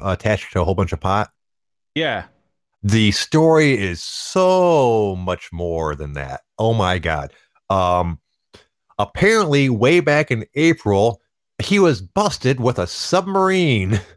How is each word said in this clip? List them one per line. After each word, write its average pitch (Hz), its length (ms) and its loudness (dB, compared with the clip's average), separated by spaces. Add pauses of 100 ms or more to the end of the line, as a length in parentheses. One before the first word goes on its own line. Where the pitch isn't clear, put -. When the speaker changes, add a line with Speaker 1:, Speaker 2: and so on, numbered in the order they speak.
Speaker 1:
uh, 95 80 -2
attached - 400 -4
to 95 80 0
a 85 40 0
whole 92 100 0
bunch 92 180 -2
of 82 80 -6
pot? 98 300 -2 (640)
Speaker 2:
Yeah. 131 300 -4 (580)
Speaker 1:
The 104 300 2
story 156 680 2
is 92 240 -6
so 151 1120 0
much 90 360 -6
more 82 420 -4
than 71 200 -10
that. 67 280 -10 (160)
Oh 113 160 0
my 92 240 0
God. 78 340 -4 (380)
Um, 90 480 0 (800)
apparently, 151 720 2
way 127 300 2
back 151 300 0
in 113 140 -4 (100)
April, 113 680 2 (360)
he 202 200 0
was 147 240 2
busted 135 580 -2
with 117 180 0
a 87 80 -2
submarine, 180 1120 0 (180)